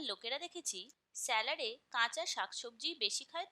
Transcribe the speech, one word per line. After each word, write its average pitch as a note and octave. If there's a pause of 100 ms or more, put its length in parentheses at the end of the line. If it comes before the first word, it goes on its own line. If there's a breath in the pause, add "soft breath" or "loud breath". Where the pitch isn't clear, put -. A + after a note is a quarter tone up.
(100)
লোকেরা A#3
দেখেছি D#4+ (420)
স্যালাডে B3 (240)
কাঁচা A#3+ (100)
শাকসবজি A#3 (140)
বেশি G3+
খায় F4+